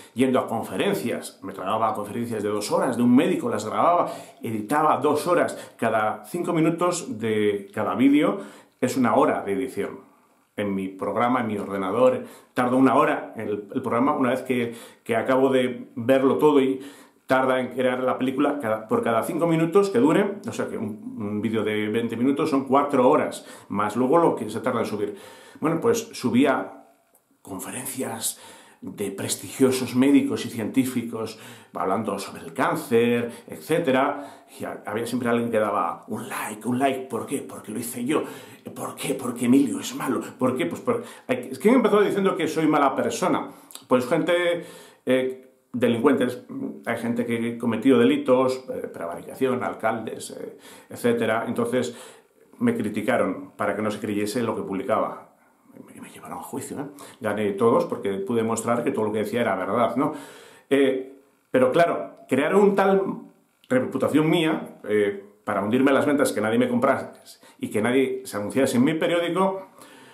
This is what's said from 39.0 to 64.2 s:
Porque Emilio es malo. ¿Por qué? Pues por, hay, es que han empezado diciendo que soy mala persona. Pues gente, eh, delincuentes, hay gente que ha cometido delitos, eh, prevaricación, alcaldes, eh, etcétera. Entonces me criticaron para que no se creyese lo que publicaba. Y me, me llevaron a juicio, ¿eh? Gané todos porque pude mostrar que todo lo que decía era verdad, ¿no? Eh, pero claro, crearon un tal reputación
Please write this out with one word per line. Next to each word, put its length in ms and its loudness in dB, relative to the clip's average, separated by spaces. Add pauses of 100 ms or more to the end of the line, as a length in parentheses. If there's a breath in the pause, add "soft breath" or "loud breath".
Porque 320 -6
Emilio 340 4
es 160 -10
malo. 260 -4 (160)
¿Por 200 -2
qué? 80 -2
Pues 160 -8
por, 220 -2 (240 loud breath)
hay, 240 -4
es 80 -10
que 100 4
han 60 6
empezado 260 4
diciendo 340 0
que 120 -2
soy 200 0
mala 280 4
persona. 560 -2 (360 loud breath)
Pues 200 2
gente, 580 2 (400 loud breath)
eh, 460 0 (220)
delincuentes, 720 2 (420)
hay 120 -2
gente 280 -2
que 300 -4
ha 40 -12
cometido 400 4
delitos, 680 2
eh, 180 -8
prevaricación, 760 -4
alcaldes, 680 -6
eh, 260 -14 (320 loud breath)
etcétera. 580 0
Entonces 480 -2 (640 loud breath)
me 160 2
criticaron 800 -2
para 200 -2
que 80 -4
no 80 -2
se 80 -8
creyese 420 -4
lo 140 -2
que 60 -6
publicaba. 680 -4 (440)
Y 100 -20 (120)
me, 60 -20
me 80 -18
llevaron 280 -14
a 60 -12
juicio, 360 -10
¿eh? 60 -8 (340 loud breath)
Gané 340 -2
todos 320 2
porque 280 -4
pude 300 -2
mostrar 400 -2
que 80 0
todo 140 -2
lo 60 -2
que 80 -2
decía 220 -2
era 140 0
verdad, 400 0
¿no? 180 0 (560 loud breath)
Eh, 480 2 (320)
pero 220 4
claro, 460 2 (120)
crearon 320 4
un 140 6
tal 260 4 (680)
reputación 600 2